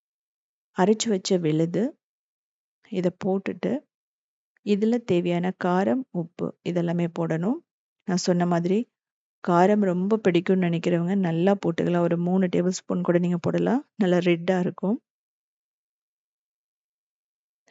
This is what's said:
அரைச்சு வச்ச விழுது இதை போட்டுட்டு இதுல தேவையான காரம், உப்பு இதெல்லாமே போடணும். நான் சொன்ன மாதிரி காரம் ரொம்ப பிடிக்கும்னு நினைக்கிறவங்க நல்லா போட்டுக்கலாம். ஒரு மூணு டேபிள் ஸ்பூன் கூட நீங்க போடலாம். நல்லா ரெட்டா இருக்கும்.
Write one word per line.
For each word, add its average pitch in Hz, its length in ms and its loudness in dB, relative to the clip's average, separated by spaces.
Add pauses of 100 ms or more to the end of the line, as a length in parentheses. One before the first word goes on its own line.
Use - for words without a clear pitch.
(760)
அரைச்சு 214 320 2
வச்ச 190 280 0
விழுது 165 460 0 (1080)
இதை 180 260 -2
போட்டுட்டு 190 540 -4 (960)
இதுல 208 300 0 (100)
தேவையான 175 420 0 (120)
காரம், 196 420 0 (120)
உப்பு - 340 -6 (180)
இதெல்லாமே 175 460 -2
போடணும். 170 460 -4 (500)
நான் 180 180 -2
சொன்ன 175 200 2
மாதிரி 175 320 0 (680)
காரம் 190 400 4
ரொம்ப 190 340 0
பிடிக்கும்னு 185 500 2
நினைக்கிறவங்க 170 520 0
நல்லா 175 360 2
போட்டுக்கலாம். 170 500 0
ஒரு 170 140 0
மூணு 185 280 2
டேபிள் 175 300 0
ஸ்பூன் 180 300 -6
கூட 175 120 4
நீங்க 175 200 -2
போடலாம். 175 420 0 (160)
நல்லா 180 240 2
ரெட்டா 175 380 0
இருக்கும். 185 380 -4 (2750)